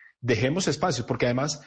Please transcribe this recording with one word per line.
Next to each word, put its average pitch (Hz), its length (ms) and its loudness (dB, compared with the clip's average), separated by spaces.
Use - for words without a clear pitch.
dejemos 127 480 2
espacio, 143 380 0
porque 123 200 0
además, 127 400 0